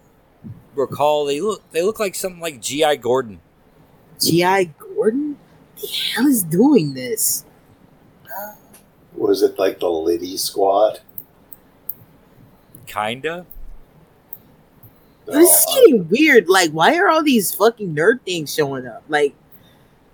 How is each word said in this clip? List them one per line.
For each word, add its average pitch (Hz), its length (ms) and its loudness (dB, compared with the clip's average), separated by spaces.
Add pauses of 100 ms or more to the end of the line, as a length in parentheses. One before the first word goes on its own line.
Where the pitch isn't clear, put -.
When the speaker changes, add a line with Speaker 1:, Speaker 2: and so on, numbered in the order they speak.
(760)
Speaker 1:
recall 147 520 0
they 143 140 -4
look, 196 300 -6
they 165 120 -2
look 214 180 -2
like 196 160 -6
something 180 240 -10
like 160 200 -10
G 135 220 -4
I 151 140 2
Gordon. 120 440 -2 (800)
Speaker 2:
G 170 220 2
I 190 220 2
Gordon? 285 720 -4 (440)
The - 60 -12
hell - 400 -4
is 247 160 2
doing 175 520 2
this? 127 500 -6 (1700)
Speaker 3:
Was 101 280 0
it 101 160 2
like 95 200 -2
the 90 120 -4
Liddy 87 480 -4
Squad? 104 640 0 (1900)
Speaker 1:
Kinda. 135 600 -8 (1800)
Speaker 2:
This 294 240 4
is - 180 2
Speaker 3:
No, 659 120 -4
Speaker 2:
getting 240 280 6
weird. 247 400 4
Like, 311 240 4
why 175 240 4
are 359 120 2
all 320 140 2
these 247 320 0
fucking 208 400 0
nerd 180 300 0
things 170 280 -8
showing 139 340 -4
up? 110 220 -18
Like, 147 260 0 (800)